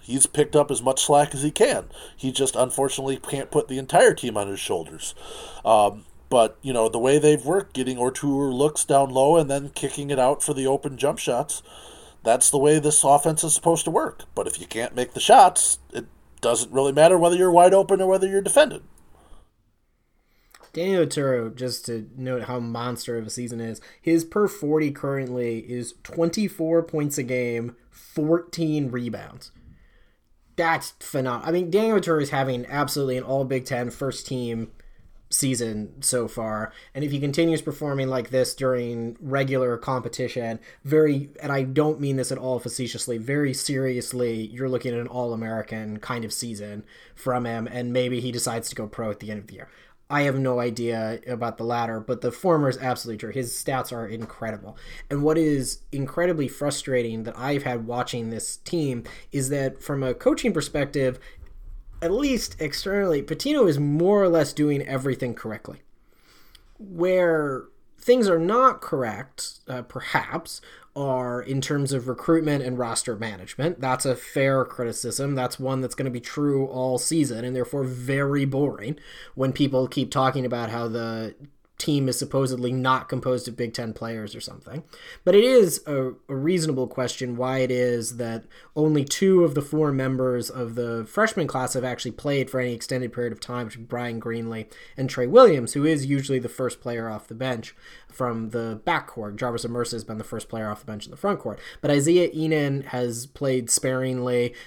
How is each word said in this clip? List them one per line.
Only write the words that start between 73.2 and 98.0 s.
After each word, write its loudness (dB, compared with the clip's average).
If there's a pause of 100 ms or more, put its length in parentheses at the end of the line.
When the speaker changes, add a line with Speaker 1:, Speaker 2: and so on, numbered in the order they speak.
Speaker 2:
That's -2
a 0
fair 0
criticism. -4
That's -4
one -2
that's -6
gonna -4
be -6
true 0
all -2
season 0
and -4
therefore -2
very -2
boring -2 (340)
when 0
people 2
keep -4
talking 0
about -4
how -4
the -6 (420)
team 0
is -2
supposedly -2
not 0
composed -2
of -10
Big -6
Ten -6
players -10
or -14
something. -14 (400)
But 6
it 10
is 6
a, -2 (160)
a -6
reasonable 0
question -4
why -2
it 2
is 0
that -6 (320)
only 4
two 4
of 4
the 2
four 0
members 0
of -6
the -4
freshman 0
class -4
have 0
actually -6
played -2
for -4
any -2
extended -6
period -4
of -12
time, -6
which -14
are -16
Brian -6
Greenlee -6 (260)
and -4
Trey 0
Williams, 8
who 0
is 2
usually 0
the -4
first -6
player -6
off -10
the -16
bench -6 (340)